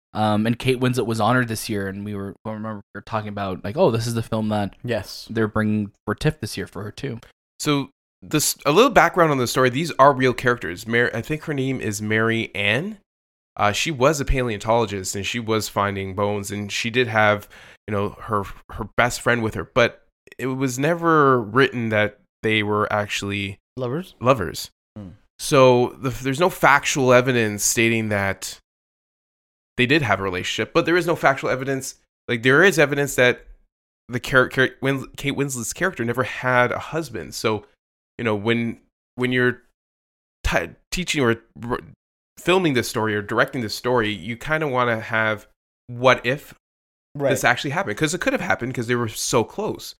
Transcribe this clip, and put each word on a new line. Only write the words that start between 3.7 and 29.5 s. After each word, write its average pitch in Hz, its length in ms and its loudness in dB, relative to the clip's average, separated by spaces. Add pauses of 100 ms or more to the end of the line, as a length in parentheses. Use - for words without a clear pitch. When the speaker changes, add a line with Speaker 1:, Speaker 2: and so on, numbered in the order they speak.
Speaker 1:
"Oh, 170 140 4
this 113 160 0
is 117 80 -4
the 113 80 -2
film 110 280 -2
that 104 240 -2 (100)
Speaker 2:
Yes. 113 440 -6
Speaker 1:
they're 110 200 0
bringing 107 420 0 (160)
for 107 80 -2
tiff - 260 -2
this - 160 -8
year 90 120 -6
for 92 160 -12
her 107 80 -12
too." 123 260 -10 (400)
Speaker 3:
So 143 320 -2 (320)
this, 139 420 -2
a 139 60 2
little 226 220 6
background 170 400 4
on 135 60 0
the 120 100 0
story. 127 220 2
These 147 280 -4
are 139 160 8
real 127 180 2
characters. 110 540 -2
Mar-, 117 260 2
I 113 80 -4
think 156 220 -6
her 160 120 -8
name 131 260 -2
is 104 200 -4
Mary 110 540 -2
Ann. 123 440 -2 (580)
Uh, 104 160 2
she - 180 -2
was 143 300 2
a 131 40 -4
paleontologist, 107 920 0
and 98 100 -6
she 120 140 -4
was 110 280 -2
finding 98 460 -2
bones, 101 380 -2
and 101 180 -6
she - 200 -4
did 120 180 2
have, 107 400 2 (400)
you 107 40 -6
know, 101 180 -2
her, 104 340 -4 (260)
her 113 140 -8 (120)
best 120 240 2
friend 120 220 2
with 107 120 -2
her, 92 100 -6
but - 420 0 (320)
it 123 80 -6
was 131 320 -4
never 151 600 4
written 117 500 2
that 107 300 0 (220)
they 110 200 2
were 104 300 0
actually 101 640 -4 (180)
Speaker 2:
Lovers? 131 440 -8
Speaker 3:
lovers. 113 500 0 (260)
Speaker 2:
Hmm. 98 140 -16 (300)
Speaker 3:
So 127 480 6 (120)
the, 127 100 -4
there's 127 300 -4
no 180 100 4
factual 139 600 4
evidence 120 520 2
stating 113 440 2
that 98 500 -4 (1160)